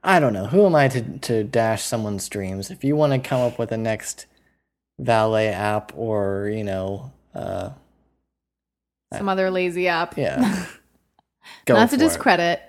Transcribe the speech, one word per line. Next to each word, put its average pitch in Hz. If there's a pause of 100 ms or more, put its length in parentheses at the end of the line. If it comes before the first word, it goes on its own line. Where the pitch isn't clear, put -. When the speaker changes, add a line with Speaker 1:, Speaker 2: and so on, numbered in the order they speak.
Speaker 1:
I 180
don't 135
know. 98
Who 180
am 175
I 143
to, 127 (180)
to 110
dash 113
someone's 104
dreams? 98
If -
you 143
wanna 143
come 131
up 120
with 117
a 113
next 110 (760)
valet 110
app 104
or, 101
you 110
know, 98 (240)
uh, 95 (1400)
Speaker 2:
Some 202
Speaker 1:
I 190
Speaker 2:
other 190
lazy 180
app. 170
Speaker 1:
Yeah. 190 (500)
Speaker 2:
<laughs> -
Speaker 1:
Go 262
Speaker 2:
Not 226
to 285
Speaker 1:
for 277
it. 320
Speaker 2:
discredit. 175